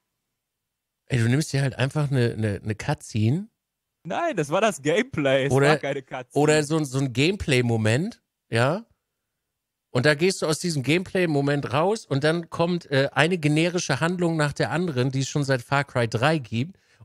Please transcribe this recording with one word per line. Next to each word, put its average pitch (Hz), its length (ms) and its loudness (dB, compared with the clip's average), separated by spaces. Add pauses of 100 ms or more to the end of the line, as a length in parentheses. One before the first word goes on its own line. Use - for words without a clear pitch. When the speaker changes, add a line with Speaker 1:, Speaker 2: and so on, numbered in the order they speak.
(1080)
Speaker 1:
Ey, 131 120 0
du 113 100 4
nimmst 139 240 0
dir 139 100 0
halt 131 120 -2
einfach 139 360 -2
eine, 123 220 2
eine, 107 300 -2
eine 107 120 -4
Cutscene. 143 720 -2 (560)
Speaker 2:
Nein, 285 320 -4
das 151 140 -2
war 185 120 0
das 214 220 0
Gameplay, 147 640 2
es 139 60 -2
Speaker 1:
Oder, 139 180 6
Speaker 2:
war 151 80 4
keine 139 260 -6
Cutscene. 135 400 -4
Speaker 1:
oder 151 200 4
so, 156 200 -2
so 131 160 -4
ein 139 140 -2
Gameplay-Moment, 123 1080 0 (280)
ja. 139 360 0 (1080)
Und 127 120 0
da 151 100 4
gehst 180 260 0
du 185 60 -2
aus 156 120 0
diesem 156 240 -4
Gameplay-Moment 143 920 0
raus 185 320 -2
und 139 180 -2
dann 165 260 -2
kommt, 170 400 -2
äh, 135 220 2
eine 165 260 2
generische 156 600 0
Handlung 170 380 0
nach 147 160 0
der 117 180 -2
anderen, 143 400 -2
die 135 80 -2
es 131 80 -2
schon 147 160 -2
seit 131 180 0
Far 143 220 0
Cry 120 240 -2
drei 135 300 2
gibt, 127 420 -6 (260)